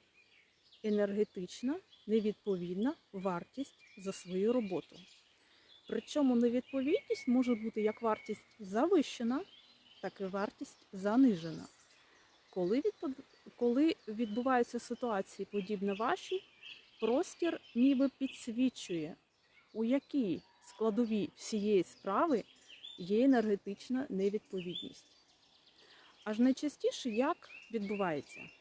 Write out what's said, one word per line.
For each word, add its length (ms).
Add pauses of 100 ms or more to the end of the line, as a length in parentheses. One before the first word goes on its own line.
(840)
енергетична, 960 (280)
невідповідна 880 (180)
вартість 680 (180)
за 160
свою 400
роботу. 420 (920)
Причому 480
невідповідність 920
може 280
бути 260
як 200
вартість 440 (140)
завищена, 840 (600)
так 200
і 40
вартість 680
занижена. 720 (840)
Коли 300
відпо-, 340 (420)
коли 400 (120)
відбуваються 720
ситуації, 720
подібні 420
вашій, 500 (560)
простір 640 (140)
ніби 340
підсвічує, 1040 (580)
у 100
якій 580 (280)
складовій 680
всієї 480
справи 600 (540)
є 280
енергетична 840
невідповідність. 960 (1160)
Аж 160
найчастіше 720
як 400 (220)
відбувається? 720 (200)